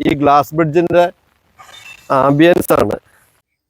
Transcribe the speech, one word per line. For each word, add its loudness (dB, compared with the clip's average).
ഈ -2
ഗ്ലാസ് 0
ബ്രിഡ്ജിന്റെ 0
ആംബിയൻസ് 2
ആണ്. -2